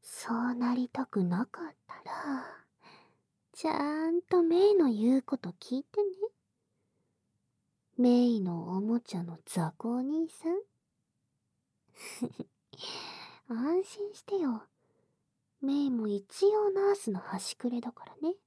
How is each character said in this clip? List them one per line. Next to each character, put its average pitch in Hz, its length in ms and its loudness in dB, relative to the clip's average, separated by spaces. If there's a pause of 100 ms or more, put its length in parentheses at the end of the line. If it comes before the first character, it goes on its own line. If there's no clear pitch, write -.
そ - 320 -8
う 240 220 -2
な 240 200 0
り 247 140 0
た 262 160 -4
く 196 180 -2
な 180 220 0
か - 200 -12
っ 311 100 -14 (120)
た - 160 -14
ら、 - 600 -8 (880)
ち - 140 -6
ゃ 311 420 -2
ん 349 120 2
と 359 220 4
メ 349 280 6
イ 415 40 6
の 302 160 6
言 233 280 4
う - 20 -6
こ - 160 -4
と - 120 -6 (100)
聞 - 180 -6
い 277 60 -4
て - 200 -2
ね。 403 60 2 (1900)
メ 247 120 6
イ 240 320 6
の 170 360 -4
お 190 40 0
も 226 180 0
ち - 180 -10
ゃ 170 60 -4
の 170 220 -10
雑 165 320 -2
魚 233 200 -4
お 254 40 -2
兄 311 280 -2
さ - 200 -8
ん。 370 120 -2 (1300)
<laughs> - 540 -10 (1040)
安 285 340 0
心 415 300 -8
し - 100 -20
て 403 140 -2
よ。 254 300 -2 (920)
メ 277 240 0
イ 269 40 0
も 226 180 0
一 202 380 -2 (100)
応 415 140 2
ナ 392 220 2
ー 403 40 4
ス 233 160 -4
の 185 80 -2
端 - 380 -8
く 240 120 -2
れ 240 120 -4
だ 240 100 -8
か - 140 -20
ら - 120 -20
ね。 349 300 -2